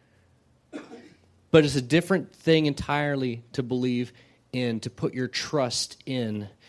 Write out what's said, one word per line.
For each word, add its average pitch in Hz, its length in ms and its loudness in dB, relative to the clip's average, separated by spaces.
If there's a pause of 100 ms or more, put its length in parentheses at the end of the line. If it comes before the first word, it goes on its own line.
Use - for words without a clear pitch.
(1500)
But 160 140 8
it's 147 120 0
a 131 60 2
different 160 520 0
thing 160 320 4
entirely 143 760 -2 (120)
to 135 80 -2
believe 123 500 -2 (400)
in, 120 280 -2
to - 100 -8
put - 240 -6
your 127 140 -2
trust - 760 -2
in, 110 420 -4 (220)